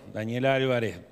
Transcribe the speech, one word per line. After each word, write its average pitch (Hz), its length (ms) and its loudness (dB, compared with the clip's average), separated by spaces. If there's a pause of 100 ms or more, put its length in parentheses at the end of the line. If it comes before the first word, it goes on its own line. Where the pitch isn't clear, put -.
(120)
Daniel 117 320 -2
Álvarez 123 560 2 (120)